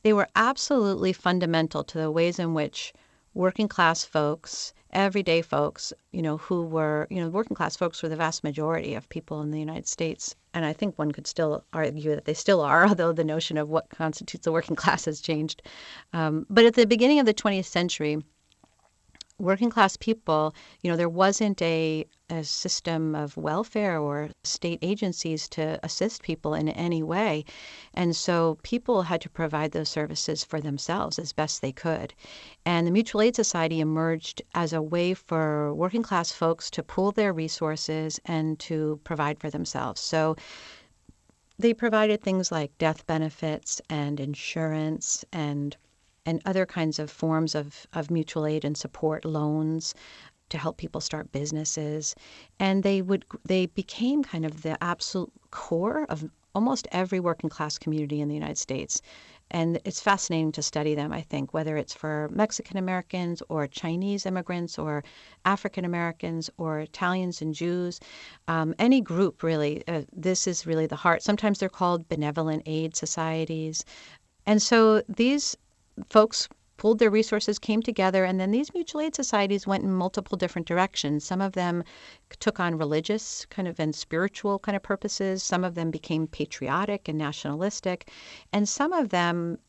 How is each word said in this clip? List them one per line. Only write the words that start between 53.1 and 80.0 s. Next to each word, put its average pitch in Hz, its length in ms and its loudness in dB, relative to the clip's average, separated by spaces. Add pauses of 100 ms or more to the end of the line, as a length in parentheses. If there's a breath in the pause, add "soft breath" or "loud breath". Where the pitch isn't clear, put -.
they 185 240 2
became 247 560 0
kind 160 220 -2
of 156 160 -6
the 156 220 -4
absolute - 480 -4 (180)
core 220 600 -2
of 156 200 -4 (240)
almost 247 380 0
every 185 280 0
working 170 300 0
class - 300 -6
community 151 420 -2
in 147 60 0
the 147 80 -2
United 147 240 -6
States. - 420 -4 (480 loud breath)
And 165 340 0
it's - 160 -6
fascinating 165 520 0
to 151 100 -6
study 151 320 -2
them, 147 180 -2
I 151 100 -6
think, 139 340 -6
whether 156 200 -2
it's - 180 -4
for 151 380 -4
Mexican 214 460 -2
Americans 180 720 -4
or 151 160 -2
Chinese 190 600 -4
immigrants 180 500 -4
or 151 260 -4 (420 loud breath)
African 190 400 -2
Americans 170 720 -4
or 156 240 -4
Italians 180 600 -2
and 156 120 -4
Jews, 175 460 -4 (480 loud breath)
um, 160 300 0
any 247 240 6
group 175 400 0
really, 151 460 0
uh, 165 160 -2 (100)
this 185 320 0
is 175 220 -2
really 160 180 2
the 151 100 -4
heart. 170 280 4
Sometimes 208 340 2
they're 190 100 0
called 175 420 0
benevolent 156 580 0
aid 160 280 -2
societies. 160 880 -4 (600 loud breath)
And 208 160 6
so 220 480 8
these 254 480 2 (520)
folks - 380 6 (300)
pooled 220 200 4
their 226 140 6
resources, 214 480 2
came 214 200 0
together, 190 460 2
and 185 140 0
then 190 100 0
these 247 240 0
mutual 330 280 -4
aid 311 120 -2
societies 202 540 0
went 196 160 0
in 190 80 0
multiple 185 440 -2